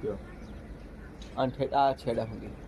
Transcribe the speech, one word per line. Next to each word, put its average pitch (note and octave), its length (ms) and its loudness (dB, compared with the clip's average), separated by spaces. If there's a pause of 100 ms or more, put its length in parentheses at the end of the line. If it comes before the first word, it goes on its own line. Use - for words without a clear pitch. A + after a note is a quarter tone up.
જો. A2 100 2 (1200)
અને C3 140 4
ઠેઠ C3 300 2
આ C#3 100 8 (100)
છેડા A#2 300 2
સુધી A2 240 -6 (120)